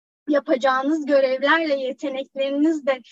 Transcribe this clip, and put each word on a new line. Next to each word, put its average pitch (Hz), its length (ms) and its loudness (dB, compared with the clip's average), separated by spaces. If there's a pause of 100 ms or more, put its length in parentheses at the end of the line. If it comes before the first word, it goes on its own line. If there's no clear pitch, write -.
(300)
yapacağınız 277 760 0
görevlerle 277 680 2
yetenekleriniz 277 1120 -4
de 262 160 -2 (100)